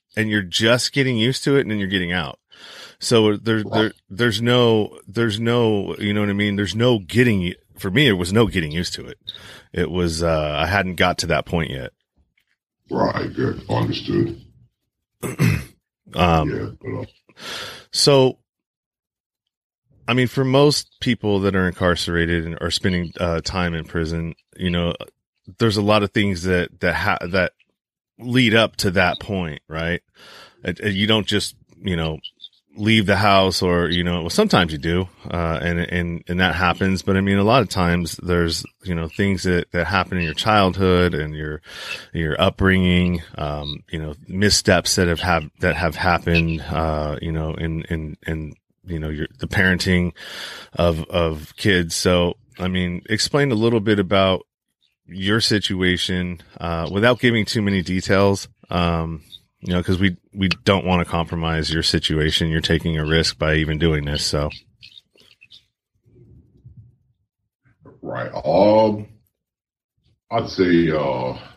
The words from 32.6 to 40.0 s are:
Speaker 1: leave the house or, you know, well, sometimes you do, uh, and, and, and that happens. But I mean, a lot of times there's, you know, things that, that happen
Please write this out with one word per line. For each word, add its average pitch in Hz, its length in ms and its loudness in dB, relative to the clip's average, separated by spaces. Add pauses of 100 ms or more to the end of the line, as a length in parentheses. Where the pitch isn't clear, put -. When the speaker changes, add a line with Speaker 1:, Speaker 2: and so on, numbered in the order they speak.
Speaker 1:
leave 107 280 4
the 95 120 4
house 95 460 4
or, 87 260 2
you 87 160 0
know, 87 160 -2
well, 82 100 -6
sometimes 120 420 2
you 78 60 -6
do, 87 300 -2 (200)
uh, 82 320 -2
and, 85 200 -2
and, 85 480 -4
and 87 120 -2
that 90 140 2
happens. 90 480 0
But 98 140 0
I 95 40 4
mean, 98 180 2
a 98 60 4
lot 120 180 4
of 92 60 -2
times 87 540 0
there's, 85 420 0 (200)
you 92 100 -6
know, 82 140 -4
things 98 340 -2
that, 90 300 0
that 85 160 -2
happen 92 300 0